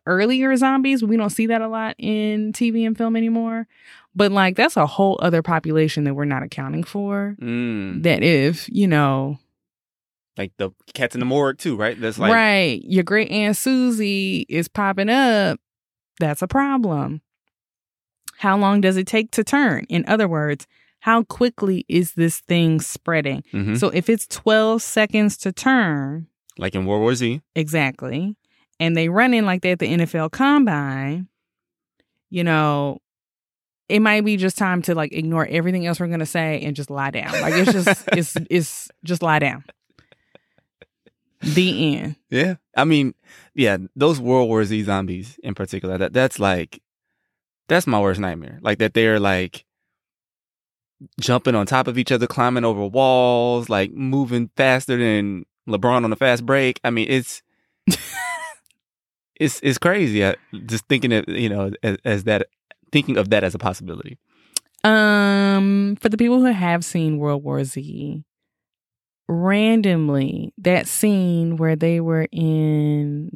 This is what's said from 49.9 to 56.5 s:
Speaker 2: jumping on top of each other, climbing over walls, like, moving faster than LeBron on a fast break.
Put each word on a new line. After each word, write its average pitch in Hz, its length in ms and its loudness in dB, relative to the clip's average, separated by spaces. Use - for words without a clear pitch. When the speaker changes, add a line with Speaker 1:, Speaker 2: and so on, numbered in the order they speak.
Speaker 2:
jumping 127 360 2
on 104 100 2
top 131 220 0
of 123 100 -4
each 127 140 -2
other, 120 160 0
climbing 123 380 0
over 104 200 -2
walls, 123 840 2
like, 98 220 0
moving 131 640 -2
faster 131 420 2
than 104 480 -2
LeBron 120 360 2
on 110 100 0
a - 20 -6
fast 120 300 0
break. 135 380 0